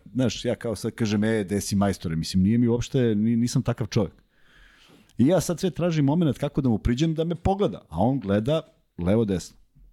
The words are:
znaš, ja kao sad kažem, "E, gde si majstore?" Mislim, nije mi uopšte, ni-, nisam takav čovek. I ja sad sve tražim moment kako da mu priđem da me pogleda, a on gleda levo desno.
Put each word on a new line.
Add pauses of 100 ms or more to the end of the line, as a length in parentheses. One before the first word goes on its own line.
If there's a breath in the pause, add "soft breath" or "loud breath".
znaš,
ja
kao
sad
kažem,
"E,
gde
si
majstore?"
Mislim,
nije
mi
uopšte,
ni-,
nisam
takav
čovek. (1080 soft breath)
I
ja
sad
sve
tražim
moment
kako
da
mu
priđem
da
me
pogleda,
a
on
gleda (380)
levo
desno. (360)